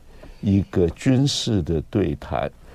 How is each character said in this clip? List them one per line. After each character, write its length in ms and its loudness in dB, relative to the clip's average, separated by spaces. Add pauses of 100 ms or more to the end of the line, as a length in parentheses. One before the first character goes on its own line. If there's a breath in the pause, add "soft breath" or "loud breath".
(400 loud breath)
一 300 2
个 220 2
军 360 2
事 340 0
的 280 -2
对 260 -2
谈， 340 -6 (260 soft breath)